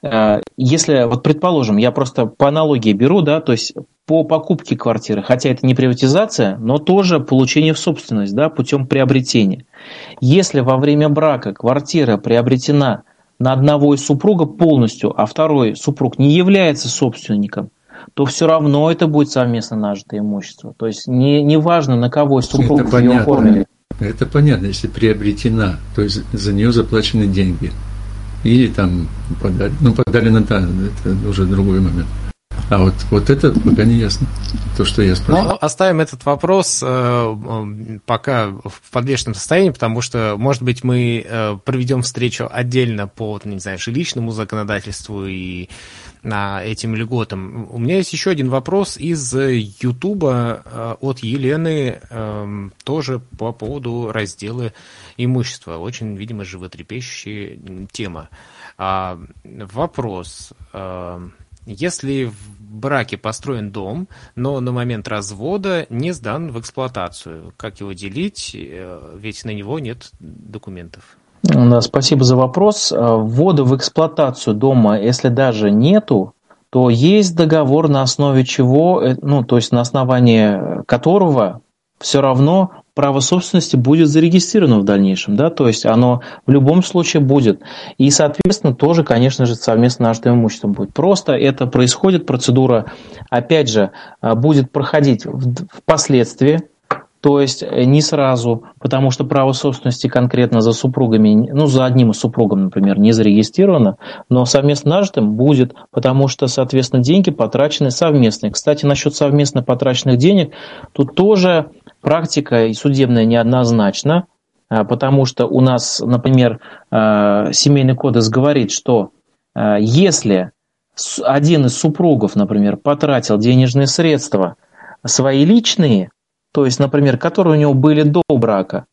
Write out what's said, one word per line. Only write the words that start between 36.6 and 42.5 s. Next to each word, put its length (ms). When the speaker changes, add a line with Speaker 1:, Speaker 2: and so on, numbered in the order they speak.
Speaker 3:
э, 60
м, 1200
пока 400
в 440
подвешенном 440
состоянии, 340
потому 320
что, 360
может 260
быть, 200
мы, 440
э, 360
проведем 380
встречу 500